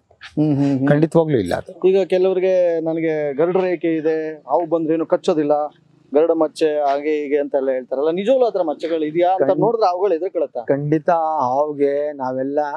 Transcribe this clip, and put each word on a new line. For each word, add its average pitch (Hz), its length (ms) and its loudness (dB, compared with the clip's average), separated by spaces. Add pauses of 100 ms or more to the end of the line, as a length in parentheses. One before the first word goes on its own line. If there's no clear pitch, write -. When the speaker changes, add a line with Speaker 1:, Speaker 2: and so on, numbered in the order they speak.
(420)
Speaker 1:
ಹ್ಮ್, 151 140 2
ಹ್ಮ್, 139 220 0
ಹ್ಮ್. 135 100 0
Speaker 2:
ಖಂಡಿತವಾಗ್ಲೂ 156 500 2
ಇಲ್ಲ 90 160 -2
ಅದು. 185 340 -4
Speaker 1:
ಈಗ 190 160 4
ಕೆಲವ್ರಿಗೆ 185 760 0
ನನಗೆ 160 540 -2
ಗರುಡ 170 220 0
ರೇಖೆ 175 400 0
ಇದೆ, 156 360 -2
ಹಾವು 151 340 -2
ಬಂದ್ರೇನು 160 400 0
ಕಚ್ಚೋದಿಲ್ಲ, 156 460 0 (640)
ಗರುಡ 160 160 4
ಮಚ್ಚೆ 160 360 0
ಹಾಗೆ 147 560 0
ಹೀಗೆ 143 160 0
ಅಂತೆಲ್ಲ 135 320 0
ಹೇಳ್ತಾರಲ್ಲ, 131 400 -2
ನಿಜವಾಗ್ಲೂ 226 360 2
ಆ 220 40 0
ಥರ 190 120 -2
ಮಚ್ಚೆಗಳು 160 420 -2
ಇದೆಯಾ 170 280 2
ಅಂತ 185 100 0
Speaker 2:
ಖಂಡಿತ. 156 180 2
Speaker 1:
ನೋಡಿದ್ರೆ 220 260 2
ಹಾವುಗಳು 180 280 0
ಎದುರುಕೊಳ್ಳುತ್ತಾ? 156 460 -4
Speaker 2:
ಖಂಡಿತ 147 500 0
ಹಾವಿಗೆ 147 1000 0
ನಾವೆಲ್ಲ 135 460 -4 (180)